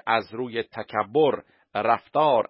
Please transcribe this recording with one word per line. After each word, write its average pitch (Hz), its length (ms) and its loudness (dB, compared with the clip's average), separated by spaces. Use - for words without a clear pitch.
از 113 280 -2
روی 117 300 -6
تکبر 110 800 -2
رفتار 117 760 0